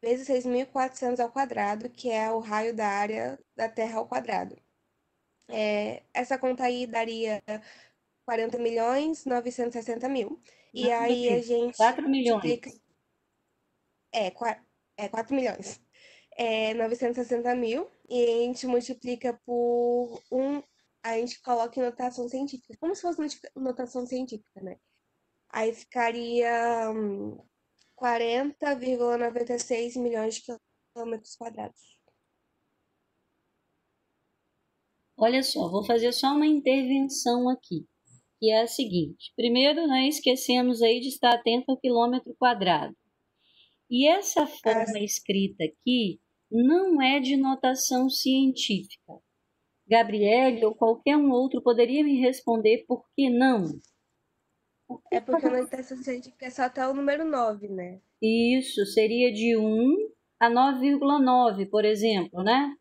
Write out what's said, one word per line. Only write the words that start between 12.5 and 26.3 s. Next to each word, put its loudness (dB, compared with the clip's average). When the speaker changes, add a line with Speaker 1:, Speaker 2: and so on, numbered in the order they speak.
Speaker 1:
É, -2
qua-, -6
é, -8
quatro -6
milhões. -6
É, -2
novecentos -2
e -4
sessenta -2
mil, -2
e 0
a 4
gente -6
multiplica -4
por 0
um, -2
a -4
gente -6
coloca -2
em 0
notação -6
científica, -8
como -4
se -16
fosse -4
noti-, -10
notação -6
científica, -10
né? -14
Aí -2
ficaria, -2